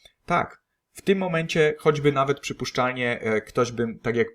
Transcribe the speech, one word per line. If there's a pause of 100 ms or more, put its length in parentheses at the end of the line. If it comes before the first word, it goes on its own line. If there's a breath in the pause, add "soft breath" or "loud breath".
(260 soft breath)
tak, (300)
w
tym
momencie
choćby
nawet
przypuszczalnie,
e,
ktoś
by,
tak
jak